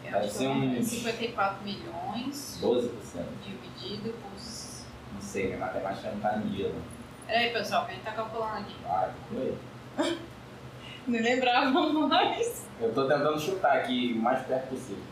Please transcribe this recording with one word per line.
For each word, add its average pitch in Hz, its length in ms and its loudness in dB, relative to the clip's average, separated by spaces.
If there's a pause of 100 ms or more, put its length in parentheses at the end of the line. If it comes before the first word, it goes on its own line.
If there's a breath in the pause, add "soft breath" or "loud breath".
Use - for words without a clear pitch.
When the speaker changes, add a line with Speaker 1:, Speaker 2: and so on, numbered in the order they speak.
Speaker 1:
Eu - 80 -8
Speaker 2:
Deve 104 140 2
Speaker 1:
acho 101 80 -2
Speaker 2:
ser - 40 -4
Speaker 1:
que 127 60 2
é 135 360 2
Speaker 2:
uns - 60 2
Speaker 1:
cinquenta - 380 -2
e 226 80 -2
quatro 196 320 0
milhões, - 960 -6
Speaker 2:
doze - 280 4
por - 140 -6
cento. - 260 -8 (140)
Speaker 1:
dividido 208 800 -8
por 196 160 -12
s-, - 480 -10 (300)
Speaker 2:
Não 98 80 -10
sei, 98 240 -2
minha 92 120 -2
matemática 92 520 -2
não 104 100 -6
tá 107 160 2
no 98 140 0
dia, 92 180 -2
não. 82 140 -4 (440)
Speaker 1:
Peraí, 233 280 2
pessoal, 190 320 0
que - 60 -8
a - 20 -8
gente - 100 -10
tá 220 80 -6
calculando 220 460 -4
aqui. - 160 -8 (100)
Speaker 2:
Ah, - 240 2 (220)
foi. - 260 -2 (1500 loud breath)
Speaker 3:
Nem 233 160 2
lembrava 254 480 6
mais. 311 960 4 (140)
Speaker 2:
Eu - 120 2
tô 135 160 4
tentando 151 320 4
chutar 151 380 4
aqui 123 400 2
o - 40 2
mais 127 240 4
perto 127 220 0
possível. 117 440 -6